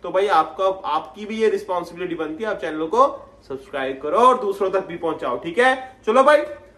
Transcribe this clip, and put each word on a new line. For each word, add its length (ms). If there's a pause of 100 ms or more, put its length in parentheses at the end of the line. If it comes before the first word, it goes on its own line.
तो 80
भाई 160 (100)
आपका, 300 (220)
आपकी 360
भी 160
ये 80
responsibility 680
बनती 280
है, 60
आप 120
channel 260
को 180 (420)
subscribe 560
करो 160
और 220
दूसरों 300
तक 160
भी 100
पहुंचाओ, 460
ठीक 160
है। 160 (300)
चलो 180
भाई, 200 (340)